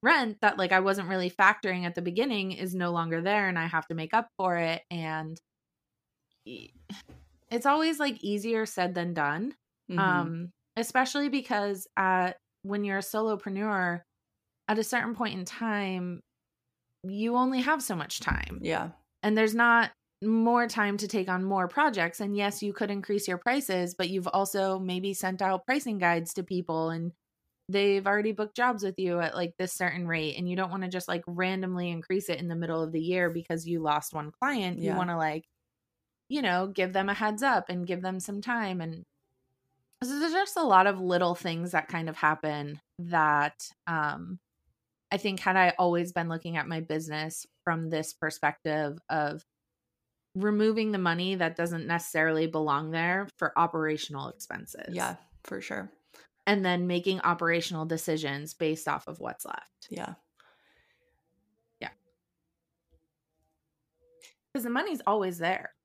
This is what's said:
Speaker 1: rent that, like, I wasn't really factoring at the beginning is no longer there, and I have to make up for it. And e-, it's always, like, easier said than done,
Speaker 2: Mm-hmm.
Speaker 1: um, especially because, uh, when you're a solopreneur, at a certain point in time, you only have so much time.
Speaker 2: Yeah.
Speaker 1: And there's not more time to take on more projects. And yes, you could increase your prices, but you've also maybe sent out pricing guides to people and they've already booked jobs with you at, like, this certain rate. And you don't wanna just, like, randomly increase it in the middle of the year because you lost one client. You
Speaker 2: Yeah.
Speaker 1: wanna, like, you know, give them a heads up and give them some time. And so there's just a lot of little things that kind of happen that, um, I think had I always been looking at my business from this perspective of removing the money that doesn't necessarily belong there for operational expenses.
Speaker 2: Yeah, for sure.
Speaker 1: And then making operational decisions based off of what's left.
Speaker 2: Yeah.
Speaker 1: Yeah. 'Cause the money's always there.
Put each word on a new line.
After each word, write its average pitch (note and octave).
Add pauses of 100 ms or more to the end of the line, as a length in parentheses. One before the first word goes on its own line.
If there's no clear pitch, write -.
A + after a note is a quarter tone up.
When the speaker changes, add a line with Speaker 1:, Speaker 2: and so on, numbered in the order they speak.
Speaker 1:
rent A#3+
that, G#3
like, F#3
I F#3
wasn't G3
really F#3
factoring F#3+
at F3
the F3
beginning F#3+
is F#3
no F3+
longer E3
there, G3+
and F3+
I E3
have E3
to E3+
make D#3+
up A3+ (100)
for F#3
it. E3
And D#3+ (1040)
e-, A2 (800)
it's A#3
always, D#4
like, C#4
easier G#3+
said F3+
than F3
done, E3 (360)
Speaker 2:
Mm-hmm. F3+
Speaker 1:
um, F3 (260)
especially C4
because, G#3 (100)
uh, F#3 (300)
when G3+
you're G3
a G3+
solopreneur, G3+ (680)
at G#3+
a A3
certain A3+
point G#3+
in F#3
time, F#3+ (840)
you G#3
only B3+
have C#4
so G#3+
much -
time. -
Speaker 2:
Yeah. E3+ (320)
Speaker 1:
And G#3+
there's A3
not A#3 (300)
more A3+
time G#3
to G#3
take F#3+
on F#3
more F#3+
projects. G3+
And G3+
yes, G#3
you G3+
could G3+
increase G3+
your F3+
prices, F#3+
but F#3
you've F#3
also F#3+
maybe F#3+
sent F#3+
out F#3+
pricing B3+
guides E3+
to F#3+
people E3
and E3 (560)
they've G3
already G#3
booked G#3
jobs A#3+
with F#3+
you F3
at, E3+
like, F3
this F#3
certain F3
rate. D#3+
And F3+
you F3+
don't F#3
wanna F#3+
just, F3+
like, F3
randomly F#3
increase F#3
it E3+
in F3
the E3+
middle E3
of D#3+
the D#3+
year F3+
because E3
you E3+
lost D3+
one D3+
client. G#3
You E3+
Speaker 2:
Yeah. F#3
Speaker 1:
wanna, F3
like, D#3 (840)
you C#4+
know, F#3
give F#3
them G3
a G3+
heads G#3+
up A#3+
and F3+
give F3+
them F#3
some G3+
time. G#3
And E3 (1000)
so C4
there's D#4+
just F#4+
a E4+
lot G3
of G3
little F3+
things E3+
that D#3+
kind E3
of D3+
happen D3+ (180)
that, D3+ (160)
um, E3 (760)
I G3
think F#3+
had F#3+
I F#3
always F3
been E3+
looking E3
at D3+
my E3
business D#3 (180)
from E3
this D#3
perspective D3+ (100)
of D3+ (920)
removing G#3+
the G3+
money F3+
that E3
doesn't E3+
necessarily D#3+
belong D#3
there F3+ (100)
for -
operational D#3
expenses. -
Speaker 2:
Yeah, F3+ (280)
for G3
sure. G3 (540)
Speaker 1:
And G3+
then F3+
making F3
operational E3
decisions D#3
based D#3
off D3
of E3
what's -
left. -
Speaker 2:
Yeah. - (1700)
Speaker 1:
Yeah. - (2750)
'Cause B3
the A#3+
money's D#4
always G3
there. E3+ (100)